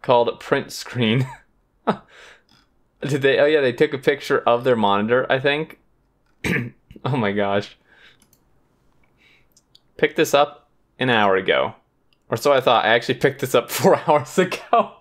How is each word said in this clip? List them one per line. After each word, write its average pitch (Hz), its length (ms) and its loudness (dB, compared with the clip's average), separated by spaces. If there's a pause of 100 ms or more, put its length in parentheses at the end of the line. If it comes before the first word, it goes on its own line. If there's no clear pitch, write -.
Called 120 380 0
print - 320 -4
screen. 123 560 -4 (320)
<laughs> - 260 -14 (1160)
Did 139 200 -4
they, 135 160 2
oh 143 80 4
yeah, 151 140 2
they 131 120 2
took 151 200 0
a 139 60 -8
picture 139 420 -2
of 120 240 2
their 127 120 4
monitor, 107 540 0
I 135 80 2
think. 147 420 -4 (640)
<clears throat> 127 300 -4 (300)
Oh 127 120 -2
my 104 160 -2
gosh. 101 440 -4 (2250)
Picked - 200 -2
this 156 160 0
up - 380 -2 (280)
an 127 120 -2
hour 104 260 2
ago. 90 380 -2 (560)
Or 117 60 -4
so 143 160 0
I 131 80 4
thought. 120 240 2
I 104 60 0
actually 120 260 0
picked - 240 -2
this 127 140 -6
up 120 160 0
<laughs> - 20 -10
four 151 360 2
hours 147 300 0
ago. 214 640 -2